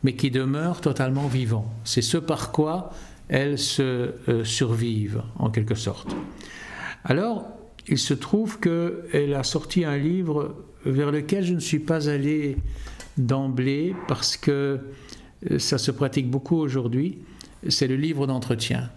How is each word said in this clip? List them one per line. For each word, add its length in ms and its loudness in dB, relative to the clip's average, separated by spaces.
mais 120 2
qui 160 0
demeure 500 0
totalement 460 2
vivant. 440 0
C'est 180 2
ce 140 2
par 340 -2
quoi 400 0
elles 300 2
se, 540 2
euh, 160 4
survivent, 800 0
en 120 2
quelque 240 2
sorte. 400 -4
Alors, 420 0
il 100 2
se 160 0
trouve 440 0
qu'elle 760 0
a 80 0
sorti 420 0
un 120 0
livre 600 0
vers 240 2
lequel 340 0
je 100 2
ne 60 0
suis 180 0
pas 300 0
allé 480 0
d'emblée, 760 2
parce 300 0
que, 440 2
euh, 80 2
ça 180 2
se 140 2
pratique 400 0
beaucoup 260 2
aujourd'hui, 640 0
c'est 200 2
le 80 2
livre 300 0
d'entretien. 720 0